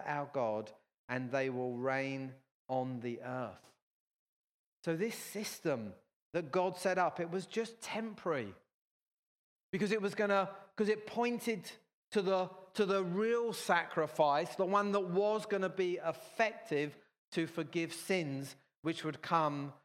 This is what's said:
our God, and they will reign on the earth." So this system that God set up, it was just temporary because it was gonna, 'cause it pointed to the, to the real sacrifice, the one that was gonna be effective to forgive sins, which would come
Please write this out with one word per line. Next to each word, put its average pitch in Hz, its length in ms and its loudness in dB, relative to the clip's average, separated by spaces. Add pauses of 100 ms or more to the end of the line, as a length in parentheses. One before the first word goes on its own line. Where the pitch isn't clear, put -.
our 147 280 -2
God, 110 380 0 (380)
and 123 220 -2
they 135 180 2
will 127 240 -2
reign 135 600 -2 (340)
on 127 300 -2
the 120 240 -4
earth." 123 480 -6 (1120)
So 165 100 0
this 220 200 -2
system 143 800 -4 (400)
that 165 180 -2
God 185 260 2
set 185 200 0
up, 175 220 2
it 170 120 -2
was 185 160 -4
just 226 340 -4
temporary 175 720 -4 (1160)
because 196 200 2
it 220 100 2
was 196 120 0
gonna, 196 360 2 (260)
'cause 208 140 2
it 214 180 0
pointed 233 640 -2 (400)
to 214 100 2
the, 185 280 2 (240)
to 214 120 4
the 196 180 2
real 220 500 0
sacrifice, 160 1000 2
the 190 100 2
one 202 260 4
that 202 80 4
was 202 460 2
gonna 190 240 0
be 180 260 0 (100)
effective 160 880 0 (360)
to 165 160 0
forgive 165 440 -2
sins, 139 640 -2 (280)
which 160 200 -2
would 151 180 -4
come 143 520 2 (120)